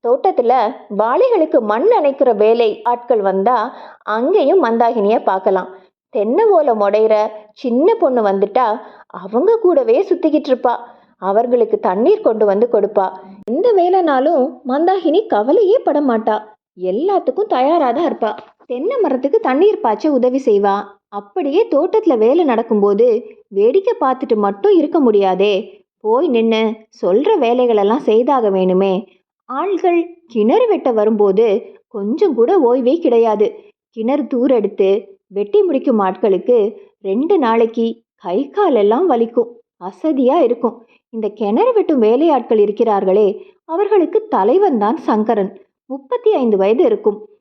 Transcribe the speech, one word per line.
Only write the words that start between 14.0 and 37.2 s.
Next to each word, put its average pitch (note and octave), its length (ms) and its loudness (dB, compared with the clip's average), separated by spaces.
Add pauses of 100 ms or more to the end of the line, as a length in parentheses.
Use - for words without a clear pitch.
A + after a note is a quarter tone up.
மந்தாகினி E4+ 580 0
கவலையே F4 540 2
பட D4 220 -2
மாட்டா, A3+ 360 -2 (440)
எல்லாத்துக்கும் E4+ 720 -2
தயாரா C4+ 360 0
தான் D4 180 -2
இருப்பா. A3 240 -4 (320)
தென்னை E4 360 -6
மரத்துக்கு C#4 380 0
தண்ணீர் F4+ 440 0
பாய்ச்ச A3 240 -2
உதவி B3+ 380 0
செய்வா. G3+ 320 2 (320)
அப்படியே C#4 580 -4
தோட்டத்துல E4 500 0
வேலை C4 280 2
நடக்கும்போது G#3+ 600 2 (420)
வேடிக்கை C4 520 0
பார்த்துட்டு B3+ 360 -2
மட்டும் G#3 420 0
இருக்க D#4 220 0
முடியாதே, G3+ 540 2 (500)
போய் B3 240 0
நின்னு A3+ 320 0 (420)
சொல்ற A3+ 360 0
வேலைகளெல்லாம் A#3+ 720 0
செய்தாக A#3+ 400 2
வேணுமே. F#3 420 0 (580)
ஆள்கள் F4 520 -2 (260)
கிணறு C#4 400 0
வெட்ட C4+ 240 0
வரும்போது G#3+ 560 2 (400)
கொஞ்சம் A#3+ 480 -2
கூட D4 240 2
ஓய்வே B3 380 2
கிடையாது. A3+ 500 2 (500)
கிணறு B3+ 260 -2
தூரெடுத்து A3+ 680 0 (360)
வெட்டி G#3 340 -2
முடிக்கும் C4+ 380 0
ஆட்களுக்கு F#3+ 600 0 (420)
ரெண்டு C4 360 -2